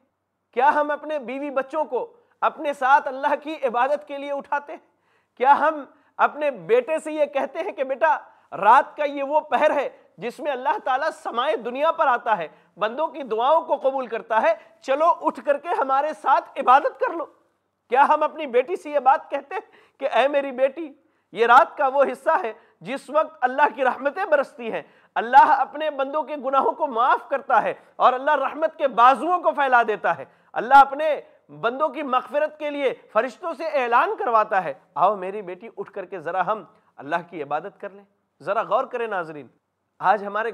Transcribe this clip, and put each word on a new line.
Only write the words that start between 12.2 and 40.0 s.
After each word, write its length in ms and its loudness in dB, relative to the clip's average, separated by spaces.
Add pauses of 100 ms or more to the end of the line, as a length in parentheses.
ہے، 100 -8 (280)
بندوں 320 -2
کی 140 -10
دعاؤں 400 2
کو 140 -2
قبول 300 -2
کرتا 360 -2
ہے۔ 120 4 (260)
چلو 400 2
اٹھ 240 -2
کر 140 2
کے 100 -12
ہمارے 400 0 (140)
ساتھ 380 0
عبادت 400 4
کر 120 -2
لو۔ 120 -6 (640)
کیا 200 4
ہم 140 2
اپنی 240 -4
بیٹی 300 -2
سے 140 -10
یہ 80 0
بات 320 0
کہتے 240 -8
ہیں 460 -14
کہ 140 -2
اے 140 4
میری 240 -2
بیٹی، 400 -4 (400)
یہ 140 0
رات 300 6
کا 120 0
وہ 240 2
حصہ 180 -4 (120)
ہے 100 -6 (280)
جس 300 -10
وقت 300 -2
اللہ 220 0 (120)
کی 100 -2
رحمتیں 400 -2
برستی 480 -2
ہیں، 100 -6 (320)
اللہ 440 6
اپنے 320 -4
بندوں 320 -4
کے 140 -8
گناہوں 360 0
کو 140 -4
معاف 420 0
کرتا 340 -2
ہے 120 -4 (220)
اور 160 4
اللہ 240 0
رحمت 420 -4
کے 100 0
بازوؤں 540 4
کو 100 0
پھیلا 360 2
دیتا 300 -2
ہے، 60 -12 (280)
اللہ 220 0
اپنے 460 6 (400)
بندوں 280 -2
کی 140 -8
مغفرت 560 -2
کے 120 -8
لیے 240 -2 (180)
فرشتوں 420 -4
سے 120 -10
اعلان 520 0
کرواتا 460 0
ہے، 100 -8 (200)
آؤ 220 2
میری 260 -8
بیٹی 340 -14
اٹھ 160 -12
کر 120 -10
کے 140 -12
ذرا 340 -2
ہم 120 -6 (320)
اللہ 200 -6 (140)
کی 120 -10
عبادت 380 -8
کر 100 -12
لیں۔ 140 -20 (380)
ذرا 200 -2
غور 220 0
کریں 220 -6
ناظرین، 400 -6 (520)
آج 280 2